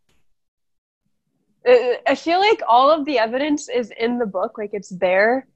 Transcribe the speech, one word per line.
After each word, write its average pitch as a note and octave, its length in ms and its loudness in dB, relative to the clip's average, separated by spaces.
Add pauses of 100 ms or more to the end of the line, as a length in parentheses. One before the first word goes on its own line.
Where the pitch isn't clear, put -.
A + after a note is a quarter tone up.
(1700)
I, B3 420 4
I C#4 80 2
feel E4+ 240 0
like G#4 280 2
all B3+ 240 4
of D#4 140 0
the C#4 140 -2
evidence C4 500 -2
is A#3+ 280 -4
in A#3+ 220 -2
the A#3+ 60 -4
book, G3 320 -6
like, G#3 160 -10
it's G3+ 160 -10
there, G3 680 0